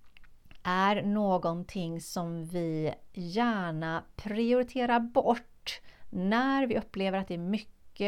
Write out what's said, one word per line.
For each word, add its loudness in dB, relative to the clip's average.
är 4
någonting 0
som -4
vi -2
gärna -2
prioriterar 2
bort 0
när 2
vi 0
upplever -2
att -2
det -6
är -2
mycket, -4